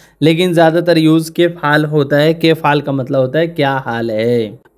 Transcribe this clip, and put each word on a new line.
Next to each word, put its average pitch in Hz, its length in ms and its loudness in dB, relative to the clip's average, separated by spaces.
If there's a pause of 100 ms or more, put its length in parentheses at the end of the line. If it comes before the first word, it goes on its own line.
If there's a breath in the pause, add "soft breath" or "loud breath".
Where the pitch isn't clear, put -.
(220 loud breath)
लेकिन 165 300 2
ज़्यादातर 165 460 2
यूज़ 160 340 2
कैफ 170 260 -2
हाल 147 280 0
होता 147 300 0
है। 156 180 2
कैफ 160 320 0
हाल 147 140 2
का 139 120 -6
मतलब 135 280 -2
होता 127 180 -2
है 165 100 0
क्या 143 300 -2
हाल 117 320 -6
है। 113 480 -2 (200)